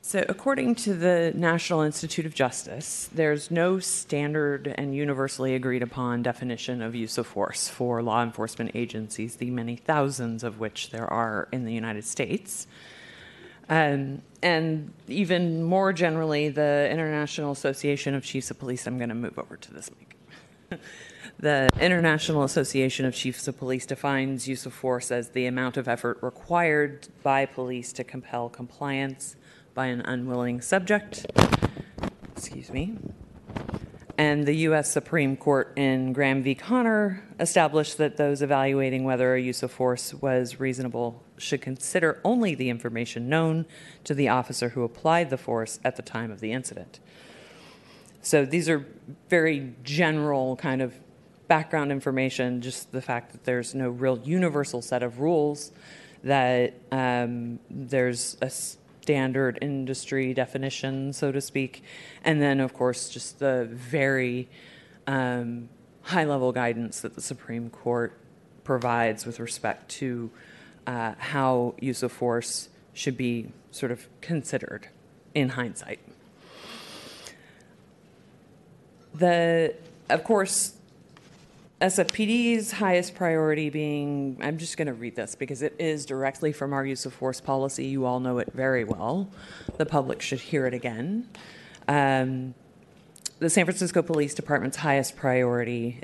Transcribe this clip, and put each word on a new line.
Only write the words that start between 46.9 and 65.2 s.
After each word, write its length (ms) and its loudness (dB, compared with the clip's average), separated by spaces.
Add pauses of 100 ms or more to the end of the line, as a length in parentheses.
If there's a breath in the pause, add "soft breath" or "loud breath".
So 240 4
these 240 0
are 180 2 (440)
very 420 4 (100)
general 760 2
kind 260 0
of 100 -2 (560)
background 420 2
information, 720 0
just 320 -10
the 100 -6
fact 300 -6
that 120 -20
there's 300 -2
no 140 -2
real 300 0
universal 640 0
set 200 -2
of 180 -4
rules, 520 2 (500 loud breath)
that, 520 4 (180)
um, 680 0 (120)
there's 720 0
a 80 -2
standard 1120 0
industry 720 -2
definition, 800 -2
so 200 0
to 80 0
speak, 420 -4 (420 loud breath)
and 160 4
then, 200 4
of 120 0
course, 380 0
just 300 -12
the 320 2
very, 760 0 (600 loud breath)
um, 600 -2 (340)